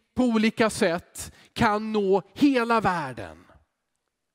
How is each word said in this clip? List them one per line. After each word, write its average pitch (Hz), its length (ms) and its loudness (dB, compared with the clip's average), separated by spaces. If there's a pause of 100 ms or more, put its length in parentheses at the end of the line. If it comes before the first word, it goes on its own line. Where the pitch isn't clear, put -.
(140)
på 247 100 0
olika 220 460 2
sätt - 600 -4 (220)
kan 220 380 -2
nå 202 300 2 (120)
hela 233 480 2
världen. 131 640 -6 (880)